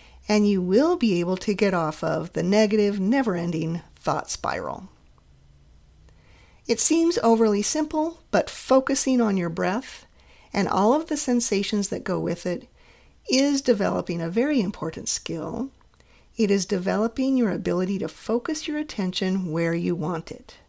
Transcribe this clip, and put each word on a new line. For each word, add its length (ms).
and 200
you 120
will 360
be 240
able 160
to 180
get 180
off 300
of 300
the 100
negative, 560
never-ending 840
thought 360
spiral. 580
It 140
seems 420
overly 400
simple, 580
but 180
focusing 720
on 160
your 120
breath 560
and 160
all 260
of 120
the 100
sensations 720
that 140
go 160
with 260
it 240
is 320
developing 580
a 80
very 320
important 480
skill. 640
It 140
is 160
developing 720
your 140
ability 500
to 80
focus 580
your 120
attention 720
where 220
you 200
want 380
it. 240